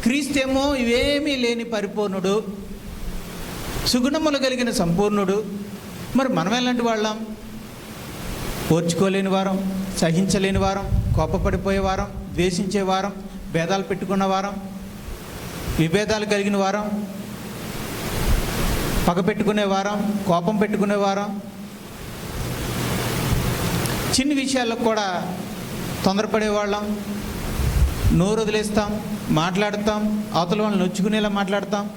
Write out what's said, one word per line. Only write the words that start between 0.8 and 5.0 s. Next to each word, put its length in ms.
లేని 280
పరిపూర్ణుడు, 1000
సుగుణములు 500
కలిగిన 340
సంపూర్ణుడు. 720